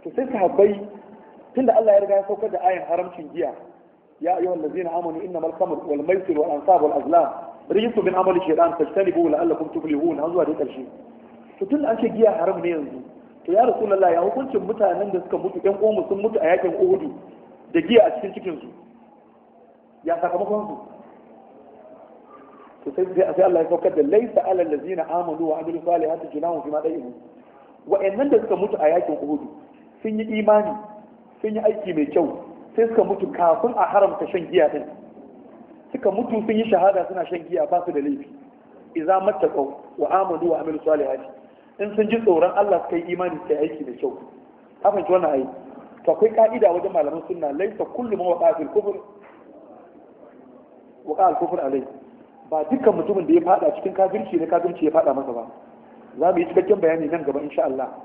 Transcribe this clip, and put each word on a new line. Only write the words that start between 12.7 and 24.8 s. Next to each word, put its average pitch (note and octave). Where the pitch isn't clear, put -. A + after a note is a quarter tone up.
yanzu, D3
to -
ya A3
Rasulullah G3
ya E3
hukuncin A#3+
mutanen G3
da A3
suka -
mutu, F#3
ƴan G3
uwanmu G#3+
sun G3
mutu A3
a D#3+
yakin F3
Uhud -
da E3
giya G3
a D#3
cikin G3
cikin E3+
su? -
Ya E3
sakamakon G3+
su? -
To C#3+
sai, F#3
sai, F#3
sai F3+
Allah F3
ya D#3+
saukar E3+
da, D3+
"Laysa G#3+
alal F3+
ladzina D#3+